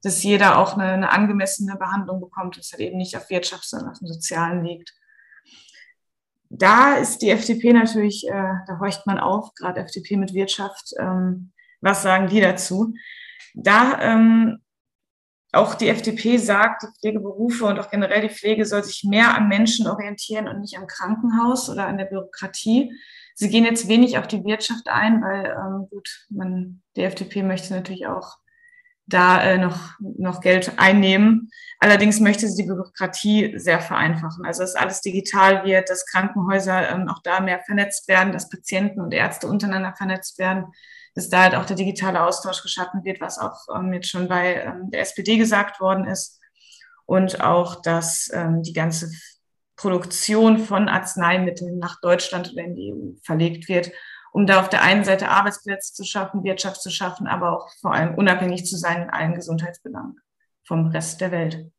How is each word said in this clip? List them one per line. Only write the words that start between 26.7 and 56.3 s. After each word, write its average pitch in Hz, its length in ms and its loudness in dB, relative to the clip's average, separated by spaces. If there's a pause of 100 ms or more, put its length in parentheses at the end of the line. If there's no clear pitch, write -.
die 196 60 -2
F 185 120 -2
D 196 100 -8
P 196 200 -6
möchte 185 280 -4
natürlich 185 360 -8
auch - 300 -10 (680)
da, 180 360 6
äh, 185 160 4
noch, 180 400 -4
noch 185 420 -6
Geld 185 380 2
einnehmen. 202 720 6 (300)
Allerdings 208 400 6
möchte 220 260 4
sie 190 160 -2
die 170 60 -2
Bürokratie 190 880 -2
sehr 175 220 2
vereinfachen. 160 640 -4
Also, 170 180 -6
dass 185 140 -6
alles 190 240 -2
digital 190 640 4
wird, 185 260 2
dass 185 160 -4
Krankenhäuser, 190 840 0
ähm, 180 180 -4
auch 165 160 -10
da 180 160 -2
mehr 185 200 -2
vernetzt 202 460 -4
werden, 190 260 4
dass - 180 -8
Patienten 190 500 -4
und 170 120 -6
Ärzte - 360 -2
untereinander 190 480 -2
vernetzt 190 420 -6
werden, 185 280 -2 (480)
dass 180 140 -8
da 185 140 6
halt 185 120 6
auch 175 100 -2
der 196 120 -6
digitale 185 480 -2
Austausch 185 380 -4
geschaffen 180 420 -8
wird, 185 160 -8
was - 180 -10
auch, - 200 -8 (160)
ähm, 185 180 -4
jetzt 180 160 -6
schon 180 200 -4
bei, 180 340 -2
ähm, 185 280 -10
der - 100 -4
S - 140 -4
P 202 80 -10
D 214 140 2
gesagt 214 440 2
worden 190 260 0
ist. - 340 -10 (680)
Und 185 340 0
auch, 175 420 0
dass, 165 500 -2
ähm, 165 300 -2
die 160 100 -8
ganze 160 380 -4 (640)
Produktion 214 840 2
von 202 300 0
Arzneimitteln 175 880 -2
nach 175 220 -10
Deutschland 175 520 -2
oder 170 100 -10
in 175 120 -10
die 98 140 -12
E 104 40 -10
U - 300 -12
verlegt 165 460 -2
wird, 175 220 0 (420)
um 202 140 4
da 190 140 8
auf 190 80 -2
der - 140 2
einen 196 220 4
Seite 190 240 0
Arbeitsplätze 202 640 -2
zu 196 120 -14
schaffen, 190 400 -6